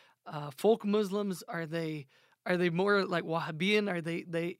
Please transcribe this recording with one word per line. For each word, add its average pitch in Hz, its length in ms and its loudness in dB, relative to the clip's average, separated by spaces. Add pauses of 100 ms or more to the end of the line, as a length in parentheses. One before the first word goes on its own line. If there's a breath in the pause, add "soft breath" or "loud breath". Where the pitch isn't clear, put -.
(260 soft breath)
uh, 147 300 -8
folk 226 300 4
Muslims? 202 600 0
Are 170 200 -6
they, 156 400 -4 (400 soft breath)
are 180 100 2
they 175 140 2
more 196 340 4
like 180 180 0
Wahhabian? 165 680 0
Are 175 100 0
they, 170 220 -4
they, 175 380 -4